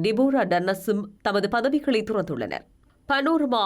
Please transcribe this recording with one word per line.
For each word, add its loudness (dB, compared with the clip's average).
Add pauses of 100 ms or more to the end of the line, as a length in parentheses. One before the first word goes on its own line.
டிபோரா 2
டன்னஸும் 0 (220)
தமது 0
பதவிகளை 2
துறந்துள்ளனர். -4 (440)
பனோரமா 2